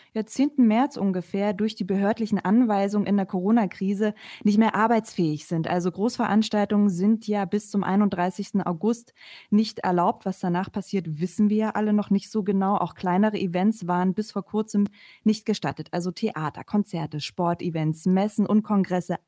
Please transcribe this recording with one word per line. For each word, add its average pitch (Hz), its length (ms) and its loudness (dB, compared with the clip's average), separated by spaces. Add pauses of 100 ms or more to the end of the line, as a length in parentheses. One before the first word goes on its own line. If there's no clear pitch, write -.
(120)
ja, 220 120 -4
zehnten 262 440 2
März 247 280 2
ungefähr 196 560 -2
durch 214 220 -2
die - 80 -8
behördlichen 202 560 0
Anweisungen 202 680 2
in 202 80 2
der 196 100 0
Corona-Krise 202 880 0 (300)
nicht 208 120 4
mehr 220 200 4
arbeitsfähig 208 720 0
sind. 160 180 -2
Also 180 240 0
Großveranstaltungen 208 1000 2
sind 202 360 0
ja 208 180 -2
bis 202 280 -4
zum 202 100 0
einunddreißigsten 190 800 0
August 180 520 -2 (360)
nicht 214 300 2
erlaubt. 180 460 0
Was 190 120 -4
danach 180 320 -2
passiert, 170 480 -4
wissen 190 320 0
wir 214 60 2
ja 214 140 0
alle 214 220 0
noch 208 180 0
nicht 196 200 0
so 214 140 -2
genau. 196 320 0
Auch 175 180 -2
kleinere 202 460 0
Events 185 480 0
waren 180 260 0
bis 214 160 -6
vor 196 140 -6
kurzem 208 420 -2 (380)
nicht 214 200 0
gestattet. 156 460 -4
Also 175 220 -4
Theater, 156 500 -6
Konzerte, 160 560 -4
Sportevents, 165 880 -2
Messen 196 400 2
und 214 160 4
Kongresse, 180 540 0 (120)